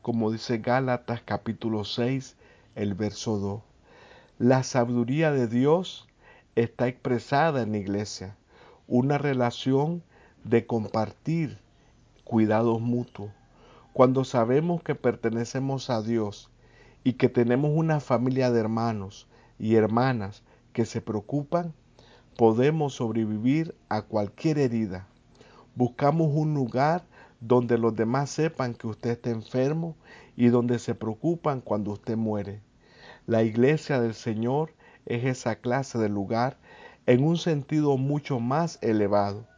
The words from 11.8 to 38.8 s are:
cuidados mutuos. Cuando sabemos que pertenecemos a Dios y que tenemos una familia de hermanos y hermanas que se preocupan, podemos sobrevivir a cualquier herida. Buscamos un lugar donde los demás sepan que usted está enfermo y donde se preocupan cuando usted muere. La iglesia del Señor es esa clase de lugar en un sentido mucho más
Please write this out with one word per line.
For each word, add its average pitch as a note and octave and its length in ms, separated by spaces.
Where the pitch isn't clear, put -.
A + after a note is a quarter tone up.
cuidados A2+ 560
mutuos. A#2+ 500
Cuando C3 320
sabemos C#3 580
que - 140
pertenecemos B2 920
a A2+ 140
Dios A2 480
y B2+ 80
que B2 160
tenemos B2 440
una D#3+ 280
familia B2+ 500
de A#2+ 80
hermanos A2 720
y A2 200
hermanas A2 680
que A#2 120
se A2 160
preocupan, C#3+ 720
podemos C3 580
sobrevivir A2+ 800
a G#2+ 140
cualquier A2 560
herida. A2 480
Buscamos C#3+ 560
un D#3 220
lugar C#3+ 500
donde A#2+ 400
los A2+ 160
demás A#2+ 360
sepan D3 440
que A#2 140
usted A2+ 220
está A#2+ 200
enfermo C#3 640
y A#2+ 120
donde A#2+ 320
se A2+ 160
preocupan C3+ 640
cuando G#2 320
usted A2 240
muere. G#2 440
La A2+ 160
iglesia B2 600
del A#2 100
Señor A#2+ 640
es A#2 180
esa B2 320
clase B2+ 420
de G#2+ 120
lugar A2 480
en B2+ 180
un E3 140
sentido D3+ 580
mucho C#3+ 420
más C#3+ 440